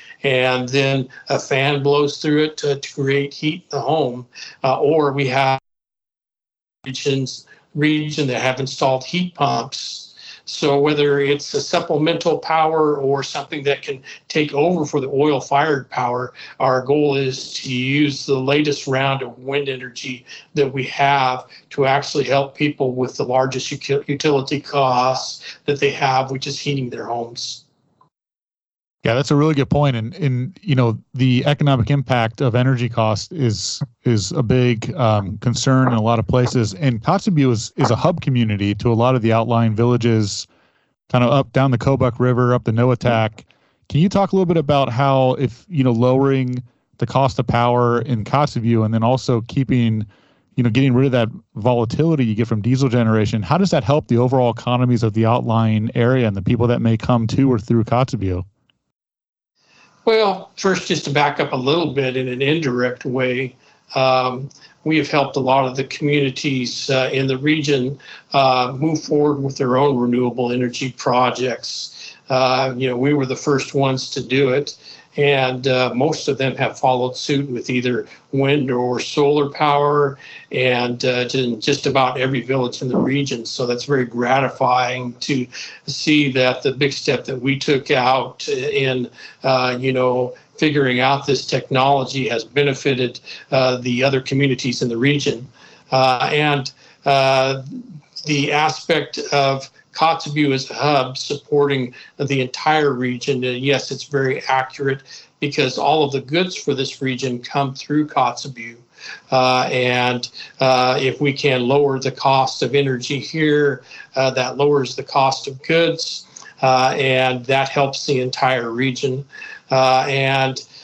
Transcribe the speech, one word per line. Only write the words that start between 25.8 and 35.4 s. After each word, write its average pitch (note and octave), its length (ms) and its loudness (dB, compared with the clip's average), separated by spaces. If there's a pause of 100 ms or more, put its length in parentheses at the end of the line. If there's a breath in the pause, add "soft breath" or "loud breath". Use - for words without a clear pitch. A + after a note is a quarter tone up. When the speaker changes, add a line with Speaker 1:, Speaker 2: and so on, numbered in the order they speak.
Speaker 1:
they C#3 120 2
have, C3 380 0
which C3 160 -6
is C#3+ 120 -8
heating C3+ 300 -4
their A#2 160 -10
homes. A#2 600 -10 (1400)
Speaker 2:
Yeah, A#2 100 2
that's C#3 160 0
a D3+ 60 4
really D3+ 180 4
good C3+ 160 0
point. C#3+ 240 4
And, A#2 220 -4
and, C3 440 -2
you E3 140 -2
know, A#2+ 240 2 (160)
the B2+ 320 2
economic C#3+ 420 2
impact B2+ 520 0
of A#2+ 160 2
energy B2 320 0
cost A2 440 -2
is, A#2 480 -2 (220)
is G#2+ 300 0
a D3+ 100 0
big, B2 540 0
um, G#2+ 420 0
concern C3 540 2